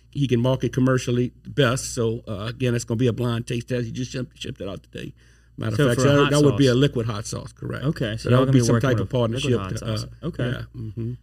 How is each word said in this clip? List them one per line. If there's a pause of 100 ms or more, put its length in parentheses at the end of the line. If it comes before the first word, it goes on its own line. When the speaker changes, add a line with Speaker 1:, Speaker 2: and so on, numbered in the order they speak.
(100)
Speaker 1:
he
can
market
commercially (140)
best."
So,
uh,
again,
it's
gonna
be
a
blind
taste
test.
He
just
shipped,
shipped
it
out
today. (420)
Matter
Speaker 2:
So
Speaker 1:
of
fact,
Speaker 2:
for
a
Speaker 1:
so
Speaker 2:
hot
Speaker 1:
that
would
be
a
Speaker 2:
sauce.
Speaker 1:
liquid
hot
sauce,
correct.
Speaker 2:
Okay,
Speaker 1:
So
Speaker 2:
so
Speaker 1:
that
Speaker 2:
y'all
Speaker 1:
would
Speaker 2:
gonna
Speaker 1:
be
Speaker 2:
be
Speaker 1:
some
Speaker 2:
working
Speaker 1:
type
Speaker 2:
with
Speaker 1:
of
Speaker 2:
liquid
Speaker 1:
partnership
Speaker 2:
hot
Speaker 1:
to,
uh,
Speaker 2:
sauce. (160)
Okay.
Speaker 1:
yeah, (120)
mm-hmm. (100)